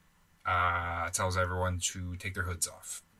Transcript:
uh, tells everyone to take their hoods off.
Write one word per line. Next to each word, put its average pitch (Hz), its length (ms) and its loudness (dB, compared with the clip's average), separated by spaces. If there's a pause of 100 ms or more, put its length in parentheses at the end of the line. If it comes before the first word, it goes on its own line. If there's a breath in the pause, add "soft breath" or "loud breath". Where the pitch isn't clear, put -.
(460)
uh, 87 640 2
tells 92 280 2
everyone 90 420 2
to 90 380 -4
take 95 160 -6
their 92 100 -2
hoods 90 240 -2
off. - 360 -12 (160)